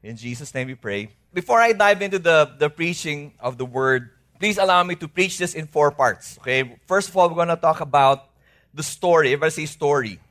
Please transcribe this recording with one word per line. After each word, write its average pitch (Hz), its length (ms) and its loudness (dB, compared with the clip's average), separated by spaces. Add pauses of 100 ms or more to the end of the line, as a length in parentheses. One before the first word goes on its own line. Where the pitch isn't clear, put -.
In 113 140 -16
Jesus' 120 360 -14
name 131 140 -6
we 127 80 -12
pray. 104 400 -8 (180)
Before 226 280 0
I 233 120 4
dive 202 300 2
into 196 160 -4
the, 160 400 4
the 147 100 2
preaching 151 680 -6
of 123 180 -8
the 123 80 -6
word, 127 460 0 (300)
please 202 180 -2
allow 185 240 4
me 180 140 -2
to 170 100 -14
preach 180 320 -2
this 175 160 -4
in 156 140 -10
four 147 240 2
parts. 123 480 -2
Okay? 127 360 -2 (100)
First 190 220 -2
of - 80 -6
all, 175 140 4
we're 165 60 -8
gonna 170 200 0
talk 165 240 0
about 139 480 2 (460)
the 151 80 -10
story. 165 460 2
Everybody 147 220 0
say 156 160 -8
story. 139 520 -4 (120)